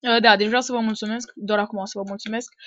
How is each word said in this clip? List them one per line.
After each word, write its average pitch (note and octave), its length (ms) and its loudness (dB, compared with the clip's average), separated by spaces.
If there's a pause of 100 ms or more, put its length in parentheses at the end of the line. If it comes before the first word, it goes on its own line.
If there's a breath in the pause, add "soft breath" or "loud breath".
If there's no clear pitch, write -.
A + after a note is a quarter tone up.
Uh, A#3 200 4
da, G#3+ 160 8
deci G#3 100 0
vreau A#3+ 160 2
să B3 100 -6
vă A#3+ 60 -2
mulțumesc, A3 560 -4
doar G#3 240 0
acum G#3 200 -2
o F#3+ 60 -6
să G3 140 -10
vă G3 80 -6
mulțumesc. G#3+ 480 -8 (120)